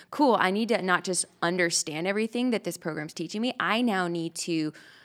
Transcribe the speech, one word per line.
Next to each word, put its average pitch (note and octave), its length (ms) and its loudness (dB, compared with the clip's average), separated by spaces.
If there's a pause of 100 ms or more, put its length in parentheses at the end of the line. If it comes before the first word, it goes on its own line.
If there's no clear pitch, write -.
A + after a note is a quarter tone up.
(120)
"Cool, B3+ 280 6
I F#3 120 2
need G#3+ 180 0
to G#3 120 2
not F3+ 220 2
just F3+ 220 -2 (160)
understand E3+ 640 0
everything A3+ 460 0
that G3+ 140 0
this F3 120 -6
program's D#3+ 360 -6
teaching F3+ 280 -6
me, B3+ 180 -2
I G#3 220 0
now F#3+ 260 2
need E3 280 -4
to D#3 360 -2 (340)